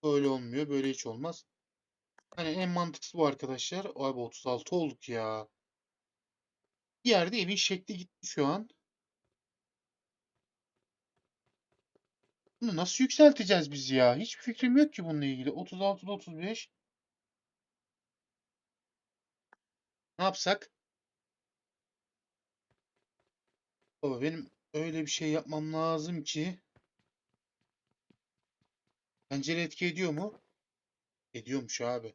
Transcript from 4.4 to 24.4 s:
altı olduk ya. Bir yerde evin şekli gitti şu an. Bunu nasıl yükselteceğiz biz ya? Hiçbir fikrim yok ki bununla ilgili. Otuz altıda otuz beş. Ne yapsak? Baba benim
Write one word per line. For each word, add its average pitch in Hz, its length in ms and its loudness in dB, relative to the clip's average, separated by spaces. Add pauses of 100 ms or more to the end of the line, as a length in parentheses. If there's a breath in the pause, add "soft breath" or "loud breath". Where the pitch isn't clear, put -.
altı 123 280 -2
olduk 151 340 -2
ya. 110 380 -6 (1600)
Bir 240 40 2
yerde 196 320 4
evin 185 140 0
şekli 190 420 -2
gitti - 300 -14
şu 147 180 0
an. 190 240 -2 (4000)
Bunu 226 140 0
nasıl 175 280 2
yükselteceğiz 208 680 8
biz 135 180 -6
ya? 127 280 8
Hiçbir 220 260 -8
fikrim 247 340 2
yok 302 160 6
ki 180 120 -8
bununla 151 200 -2
ilgili. 131 260 -2
Otuz 180 300 -8
altıda 196 300 -2
otuz 190 260 -10
beş. 196 320 -8 (3500)
Ne 180 60 2
yapsak? 190 460 -2 (3250)
Baba 131 180 -2
benim 160 280 -4 (240)